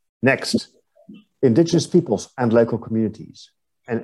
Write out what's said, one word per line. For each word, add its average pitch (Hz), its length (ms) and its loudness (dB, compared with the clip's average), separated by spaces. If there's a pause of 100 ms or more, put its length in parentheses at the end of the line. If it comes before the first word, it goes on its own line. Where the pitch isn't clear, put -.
(220)
Next, - 480 -2 (720)
indigenous 156 420 2
peoples 165 520 0
and 120 140 0
local 117 280 2
communities, - 720 -6 (360)
and 120 160 -6